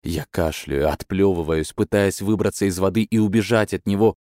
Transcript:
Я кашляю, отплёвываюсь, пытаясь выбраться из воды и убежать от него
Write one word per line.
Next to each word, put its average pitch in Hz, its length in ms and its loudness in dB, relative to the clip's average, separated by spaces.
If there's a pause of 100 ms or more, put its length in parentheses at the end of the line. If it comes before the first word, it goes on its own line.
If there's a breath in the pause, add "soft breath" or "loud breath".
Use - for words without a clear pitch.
Я 80 260 -6
кашляю, 76 640 -2
отплёвываюсь, 85 800 -2
пытаясь 101 480 0
выбраться 101 440 0
из 90 120 0
воды 95 240 0
и 110 160 0
убежать 107 560 2
от 92 140 -6
него 101 340 2